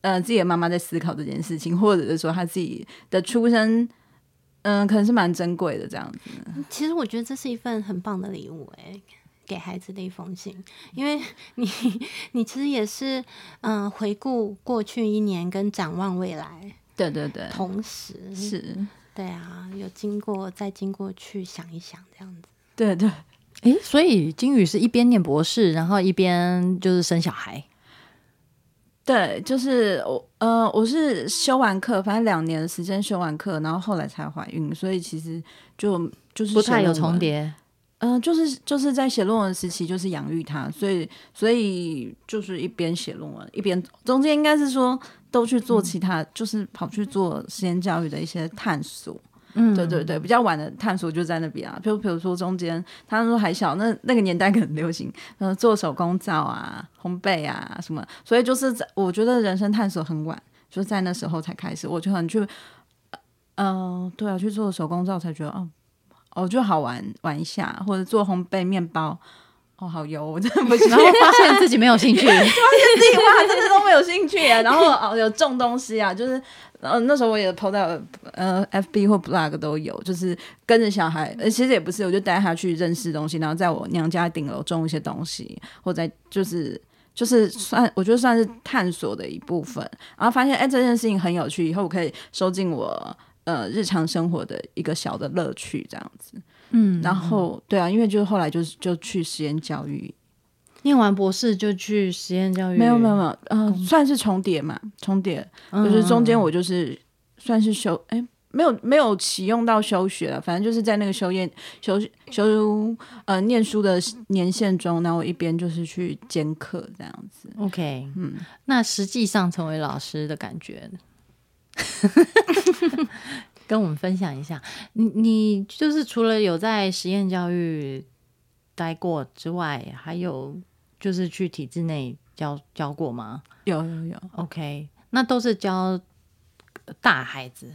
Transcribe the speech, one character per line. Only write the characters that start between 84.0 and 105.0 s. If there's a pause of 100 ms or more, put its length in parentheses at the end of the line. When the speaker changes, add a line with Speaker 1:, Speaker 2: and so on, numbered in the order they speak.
Speaker 1:
家
顶
楼
种
一
些
东
西， (220)
或
者 (220)
就
是， (320)
就
是
算，
我
觉
得
算
是 (160)
探
索
的
一
部
分。 (300)
然
后
发
现，
哎，
这
件
事
情
很
有
趣，
以
后
我
可
以 (220)
收
进
我， (280)
呃，
日
常
生
活
的 (120)
一
个
小
的
乐
趣
这
样
子。 (300)
Speaker 3:
嗯，
Speaker 1:
然
后，
Speaker 3:
嗯。
Speaker 1:
对
啊，
因
为
就
后
来
就，
就
去
实
验
教
育。 (720)
Speaker 3:
念
完
博
士
就
去
实
验
教
育？
Speaker 1:
没
有，
没
有，
没
有， (100)
呃，
Speaker 3:
工-
Speaker 1:
算
是
重
叠
嘛， (200)